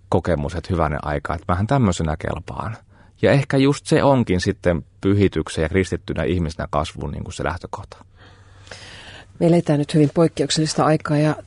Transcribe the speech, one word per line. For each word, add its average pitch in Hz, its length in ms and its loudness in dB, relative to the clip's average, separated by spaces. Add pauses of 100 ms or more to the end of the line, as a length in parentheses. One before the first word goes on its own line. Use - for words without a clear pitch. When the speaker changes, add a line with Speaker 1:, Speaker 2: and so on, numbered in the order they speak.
Speaker 1:
kokemus, 80 460 0
että 82 160 -8
hyvänen 78 300 0
aika, 73 320 -6
että - 140 -8
mähän 92 200 0
tämmöisenä 92 500 0
kelpaan. - 600 -8 (440)
Ja 98 100 4
ehkä 139 260 2
just 139 280 2
se 151 180 2
onkin 117 380 2
sitten 87 440 -2 (160)
pyhityksen 98 600 2
ja 78 80 0
kristittynä 85 540 -2
ihmisenä 80 460 -2
kasvun 73 420 -4
niin 78 120 -10
kuin - 100 -12
se - 100 -8
lähtökohta. - 540 -8 (1400)
Speaker 2:
Me 170 80 4
eletään 165 320 4
nyt 147 140 -4
hyvin 151 200 4
poikkeuksellista 156 720 0
aikaa 151 320 0
ja 151 180 2 (120)